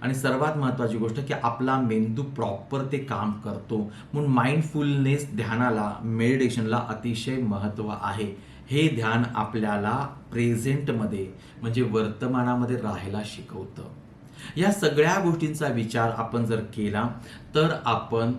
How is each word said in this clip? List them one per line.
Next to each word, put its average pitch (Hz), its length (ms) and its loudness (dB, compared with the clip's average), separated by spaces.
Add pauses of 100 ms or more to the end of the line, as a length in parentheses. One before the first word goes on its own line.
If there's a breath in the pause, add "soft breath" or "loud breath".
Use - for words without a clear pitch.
आणि 131 120 0
सर्वात 139 440 2
महत्त्वाची 123 400 0
गोष्ट 113 300 -2
की 139 60 -2
आपला 131 460 0
मेंदू 113 440 2
प्रॉपर 113 580 -4 (100)
ते 143 60 0
काम 104 340 -2
करतो. 107 600 -4 (220 loud breath)
म्हणून 143 180 2
माइंडफुलनेस 143 1040 2
ध्यानाला, 110 680 0
मेडिटेशनला 113 880 2
अतिशय 117 480 -4
महत्त्व 107 520 -2 (120)
आहे. 101 360 -4 (320 loud breath)
हे 143 260 4
ध्यान 113 280 4 (120)
आपल्याला 107 760 0 (220)
प्रेझेंटमध्ये 117 960 0 (340 loud breath)
म्हणजे 117 200 0
वर्तमानामध्ये 120 960 0
राहायला 101 480 -4
शिकवतं. - 580 -12 (720 loud breath)
या 190 140 6
सगळ्या 156 520 6
गोष्टींचा 156 440 2
विचार 117 500 0
आपण 117 280 0
जर 110 140 0
केला 107 500 0 (460 loud breath)
तर 156 120 6 (180)
आपण 117 540 2